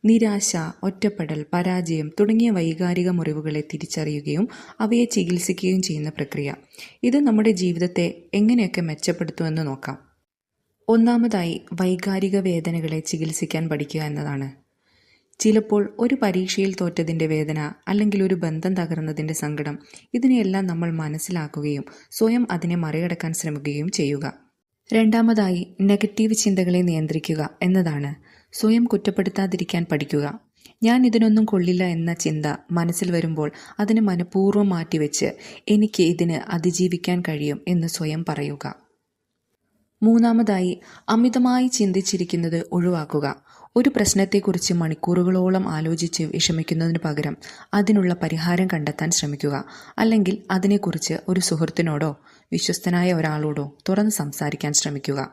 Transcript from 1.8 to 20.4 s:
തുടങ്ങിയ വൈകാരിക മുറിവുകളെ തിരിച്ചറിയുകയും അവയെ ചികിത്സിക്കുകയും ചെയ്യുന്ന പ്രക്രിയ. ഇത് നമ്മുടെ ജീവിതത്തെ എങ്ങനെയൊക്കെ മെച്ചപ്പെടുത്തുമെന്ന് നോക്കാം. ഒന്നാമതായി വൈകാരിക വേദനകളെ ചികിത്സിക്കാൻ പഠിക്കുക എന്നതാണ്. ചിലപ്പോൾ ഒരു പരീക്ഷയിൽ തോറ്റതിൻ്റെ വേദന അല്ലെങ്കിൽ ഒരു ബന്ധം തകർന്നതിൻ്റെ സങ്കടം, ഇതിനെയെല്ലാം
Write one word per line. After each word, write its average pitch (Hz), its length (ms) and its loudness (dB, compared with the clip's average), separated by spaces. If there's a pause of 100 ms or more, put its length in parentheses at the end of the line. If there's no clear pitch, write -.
തുടങ്ങിയ 220 420 4
വൈകാരിക 175 580 0
മുറിവുകളെ 156 520 -2
തിരിച്ചറിയുകയും 151 840 -4 (340)
അവയെ 233 260 2
ചികിത്സിക്കുകയും 185 760 -2
ചെയ്യുന്ന 151 280 -4
പ്രക്രിയ. 143 400 -6 (540)
ഇത് 247 160 4
നമ്മുടെ 220 320 4
ജീവിതത്തെ 175 560 0 (260)
എങ്ങനെയൊക്കെ 208 480 2
മെച്ചപ്പെടുത്തുമെന്ന് 160 840 -4
നോക്കാം. 135 320 -8 (880)
ഒന്നാമതായി 226 680 4 (180)
വൈകാരിക 190 680 0
വേദനകളെ 165 600 -2
ചികിത്സിക്കാൻ 160 680 -4
പഠിക്കുക 151 360 -4
എന്നതാണ്. 147 460 -6 (920)
ചിലപ്പോൾ 214 440 2 (160)
ഒരു 240 160 2
പരീക്ഷയിൽ 190 580 0
തോറ്റതിൻ്റെ 165 540 -2
വേദന 156 320 -2 (280)
അല്ലെങ്കിൽ 202 360 2
ഒരു 190 120 2
ബന്ധം 170 380 -2
തകർന്നതിൻ്റെ 156 600 -4
സങ്കടം, 151 420 -6 (380)
ഇതിനെയെല്ലാം 226 540 2